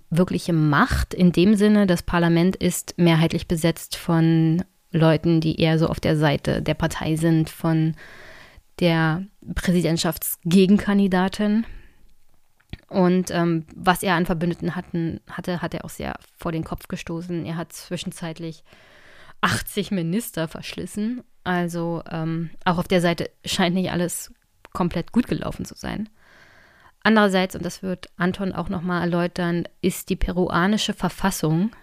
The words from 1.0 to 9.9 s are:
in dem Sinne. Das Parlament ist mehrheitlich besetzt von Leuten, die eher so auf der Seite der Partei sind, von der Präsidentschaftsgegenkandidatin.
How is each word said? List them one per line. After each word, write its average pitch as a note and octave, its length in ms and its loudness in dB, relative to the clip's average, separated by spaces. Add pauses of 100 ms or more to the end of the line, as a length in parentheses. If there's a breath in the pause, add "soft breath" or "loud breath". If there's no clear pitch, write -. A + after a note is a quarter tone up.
in F3+ 180 6
dem G3 240 6
Sinne. G#3 300 4
Das F3+ 160 2
Parlament E3+ 540 2
ist - 420 -4
mehrheitlich E3 500 4
besetzt E3 480 -2
von E3 680 2 (280)
Leuten, D#3+ 480 4
die D#3+ 220 0
eher D#3+ 160 4
so D#3+ 100 2
auf - 120 -4
der D#3+ 180 0
Seite D3 460 0
der D#3 100 0
Partei - 420 -4
sind, D#3+ 360 2
von D#3+ 440 0 (840 loud breath)
der E3 440 2 (300)
Präsidentschaftsgegenkandidatin. F#3+ 2250 2 (1200 soft breath)